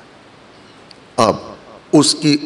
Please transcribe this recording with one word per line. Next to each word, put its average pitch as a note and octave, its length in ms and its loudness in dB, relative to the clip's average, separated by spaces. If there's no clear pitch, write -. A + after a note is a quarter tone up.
अब G#2 380 -2
उसकी D3 420 2